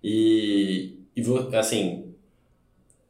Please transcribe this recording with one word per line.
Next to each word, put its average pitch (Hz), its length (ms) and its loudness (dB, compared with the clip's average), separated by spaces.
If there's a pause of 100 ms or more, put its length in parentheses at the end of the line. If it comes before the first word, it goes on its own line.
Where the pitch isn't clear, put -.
E, 104 960 2 (160)
e 120 80 -4
vo-, 120 340 -2
assim, 101 560 -2 (960)